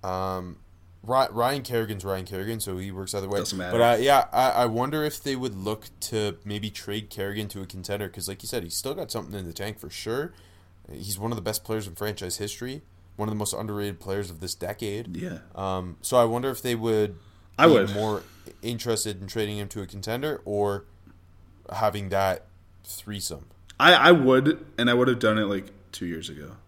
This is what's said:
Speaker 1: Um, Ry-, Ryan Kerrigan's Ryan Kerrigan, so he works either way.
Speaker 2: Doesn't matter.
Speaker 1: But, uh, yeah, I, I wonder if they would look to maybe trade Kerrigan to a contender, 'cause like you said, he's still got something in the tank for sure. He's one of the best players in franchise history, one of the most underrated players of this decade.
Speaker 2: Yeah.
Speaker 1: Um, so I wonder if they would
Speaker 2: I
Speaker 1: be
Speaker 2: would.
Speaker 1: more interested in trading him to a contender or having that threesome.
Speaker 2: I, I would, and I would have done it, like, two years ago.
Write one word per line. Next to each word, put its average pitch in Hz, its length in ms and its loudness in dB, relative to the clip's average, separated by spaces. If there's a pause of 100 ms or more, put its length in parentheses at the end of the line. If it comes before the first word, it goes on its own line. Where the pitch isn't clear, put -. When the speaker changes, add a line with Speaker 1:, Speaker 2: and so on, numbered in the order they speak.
Speaker 1:
Um, 92 540 -6 (440)
Ry-, 127 300 2
Ryan 123 320 0
Kerrigan's 107 420 -2
Ryan 95 200 -2
Kerrigan, 98 340 -6
so 95 180 -4
he 98 140 -6
works 95 240 -8
either 98 120 -4
way. 101 120 0
Speaker 2:
Doesn't - 180 -4
matter. 90 180 -4
Speaker 1:
But, 117 60 4
uh, 117 200 6
yeah, 139 300 6
I, 127 200 4
I 123 160 4
wonder 135 360 -2
if 147 200 -6
they 139 120 -2
would 127 200 -6
look 104 320 -4 (140)
to 107 440 -2
maybe 104 240 -4
trade 104 400 -8
Kerrigan 101 380 -4
to 98 160 -10
a - 20 -10
contender, 98 420 -6
'cause 90 200 -10
like 98 160 -8
you - 40 -10
said, 120 140 -4
he's 85 140 -10
still 135 180 -4
got 170 180 -8
something 107 260 -8
in 92 100 -8
the 82 60 -10
tank 101 260 -8
for 76 100 -14
sure. 131 420 -6 (600)
He's 95 260 -8
one 110 140 -4
of 117 40 -2
the 107 60 -6
best 107 220 -4
players 110 240 -6
in 87 80 -14
franchise 104 420 -6
history, 123 460 -8 (320)
one 107 140 -4
of 107 40 -4
the 107 60 -4
most 104 140 -4
underrated 104 460 -4
players 98 300 -4
of 82 120 -12
this 90 120 -8
decade. 101 640 -6
Speaker 2:
Yeah. 85 220 -8 (160)
Speaker 1:
Um, 92 480 -4
so 127 140 4
I 120 80 10
wonder 123 260 0
if 120 100 -8
they 123 140 0
would 110 400 2 (420)
Speaker 2:
I 147 80 8
Speaker 1:
be 165 80 12
Speaker 2:
would. 101 220 6
Speaker 1:
more 107 260 0 (400)
interested 110 580 -2
in 98 80 -10
trading 104 300 -2
him 101 120 -6
to 107 120 -8
a 95 60 -8
contender 120 580 -4
or 101 400 0 (880)
having 101 360 0
that 95 360 0 (380)
threesome. - 600 -10 (340)
Speaker 2:
I, 165 140 10
I 156 180 10
would, 139 540 6 (140)
and 120 100 4
I 120 60 6
would 123 140 6
have 117 100 2
done 107 180 4
it, 107 80 2
like, 98 220 -2 (240)
two - 160 -8
years 82 200 -8
ago. 71 280 -14 (120)